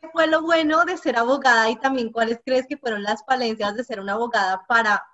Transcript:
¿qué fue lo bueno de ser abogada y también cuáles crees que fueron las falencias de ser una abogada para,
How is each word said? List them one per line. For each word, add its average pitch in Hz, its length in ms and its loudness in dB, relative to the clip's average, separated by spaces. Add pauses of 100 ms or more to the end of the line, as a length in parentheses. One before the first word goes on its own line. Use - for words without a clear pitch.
¿qué 320 80 -16
fue 330 160 2
lo 320 160 2
bueno 320 420 2
de 349 140 -4
ser 269 180 -2
abogada 233 540 2
y 247 60 0
también 254 360 -2
cuáles 226 320 -2
crees 254 220 0
que 277 100 -10
fueron 214 280 -6
las 214 200 -4
falencias 220 520 -2
de 240 80 -6
ser 226 160 -10
una 196 140 -6
abogada 208 540 -2
para, 220 360 2 (100)